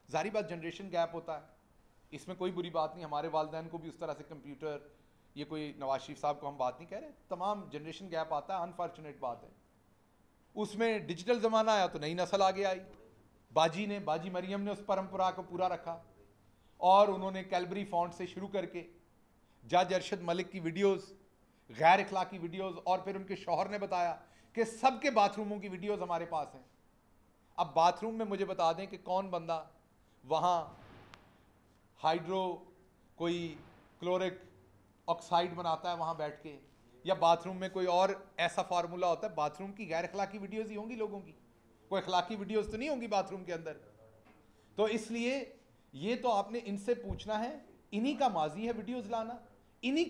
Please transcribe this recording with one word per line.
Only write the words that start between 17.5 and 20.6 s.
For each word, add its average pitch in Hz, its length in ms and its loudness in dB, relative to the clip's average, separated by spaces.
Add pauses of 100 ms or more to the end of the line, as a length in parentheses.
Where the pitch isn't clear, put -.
फॉन्ट 175 280 0
से 185 140 -6
शुरू 190 220 -8
करके 180 340 -4 (800)
जज 175 300 4
अरशद 180 280 -2
मलिक 175 280 -2
की 190 100 -8